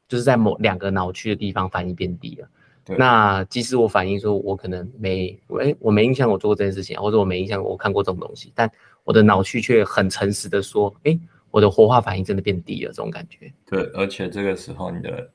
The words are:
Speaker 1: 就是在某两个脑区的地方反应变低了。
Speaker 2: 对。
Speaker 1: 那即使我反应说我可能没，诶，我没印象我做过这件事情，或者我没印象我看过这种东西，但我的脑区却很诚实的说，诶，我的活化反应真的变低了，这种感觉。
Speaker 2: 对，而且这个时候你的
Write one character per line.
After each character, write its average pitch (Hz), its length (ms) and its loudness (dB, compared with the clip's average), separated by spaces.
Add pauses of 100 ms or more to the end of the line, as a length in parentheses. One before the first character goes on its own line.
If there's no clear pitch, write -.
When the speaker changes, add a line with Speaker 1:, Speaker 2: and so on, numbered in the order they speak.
Speaker 1:
就 123 100 -4
是 117 60 -4
在 127 120 6
某 107 200 2
两 104 200 0
个 98 140 -4
脑 92 220 -2
区 110 180 -6
的 104 60 -2
地 101 160 -4
方 92 180 -4
反 90 180 -4
应 90 60 -6
变 90 240 -6
低 - 180 -16
了。 - 120 -18 (360)
Speaker 2:
对。 95 140 -10
Speaker 1:
那 110 460 4
即 120 180 -6
使 123 140 -2
我 113 120 4
反 95 200 2
应 98 120 -2
说 104 160 0
我 98 180 -4
可 95 140 -8
能 90 200 -8 (100)
没， 95 380 -4 (220)
诶， 139 220 0
我 113 100 0
没 107 140 4
印 127 100 2
象 127 160 2
我 98 80 0
做 104 120 0
过 104 40 2
这 101 100 0
件 98 60 0
事 95 120 -6
情， - 180 -12
或 104 100 -2
者 110 80 2
我 101 60 4
没 92 160 -2
印 95 80 -4
象 101 120 -4
我 95 160 -6
看 - 160 -4
过 101 100 0
这 92 100 -4
种 90 80 -10
东 - 160 -10
西， - 180 -20
但 113 160 0 (320)
我 - 100 0
的 110 100 8
脑 101 200 6
区 117 180 -4
却 113 220 4
很 98 260 0
诚 101 220 -2
实 101 200 -8
的 98 120 -2
说， 101 320 -2 (100)
诶， 165 140 2 (320)
我 107 100 2
的 104 100 6
活 107 180 8
化 123 100 4
反 101 200 -2
应 95 40 -2
真 98 140 -4
的 95 60 -4
变 131 200 -4
低 - 220 -10
了， - 80 -10
这 - 40 -20
种 - 140 -8
感 170 160 -14
觉。 - 240 -20 (140)
Speaker 2:
对， 95 160 -4 (140)
而 98 120 -2
且 98 220 -8
这 101 140 -8
个 95 120 -2
时 - 160 -12
候 90 200 -10
你 87 100 -10
的 - 340 -10